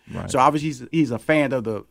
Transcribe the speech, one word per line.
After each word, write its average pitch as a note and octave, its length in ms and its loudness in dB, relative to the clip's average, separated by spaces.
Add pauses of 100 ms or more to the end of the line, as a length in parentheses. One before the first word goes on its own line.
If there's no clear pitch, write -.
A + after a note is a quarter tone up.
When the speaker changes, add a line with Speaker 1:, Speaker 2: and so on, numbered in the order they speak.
(140)
Speaker 1:
Right. F#2 180 -8
Speaker 2:
So - 80 2
obviously D3 300 4
he's, B2+ 200 -12
he's D3+ 220 0
a A2+ 80 -4
fan G3+ 320 0
of B2+ 140 -2
the, G#2+ 240 -6